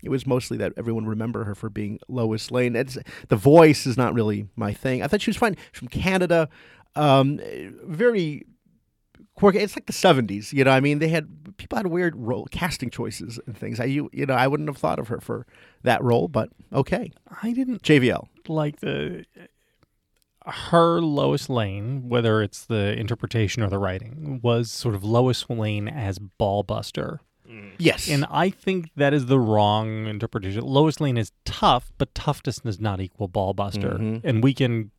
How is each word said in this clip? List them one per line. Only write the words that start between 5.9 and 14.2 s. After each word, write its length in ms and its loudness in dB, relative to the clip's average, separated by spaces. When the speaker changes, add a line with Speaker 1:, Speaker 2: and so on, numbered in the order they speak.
Speaker 1:
Um, 440 4
very 600 0
quirky. 240 6
It's 160 -2
like 120 -12
the 60 -8
seventies, 600 2
you 100 4
know 80 6
what 60 6
I 40 4
mean? 180 0
They 80 0
had, 500 -6
people 200 -10
had 100 -2
weird 280 -2
role, 360 -6
casting 400 -6
choices 560 -10
and 100 -14
things. 220 -8
I, 60 -2
you, 280 -2
you 140 -4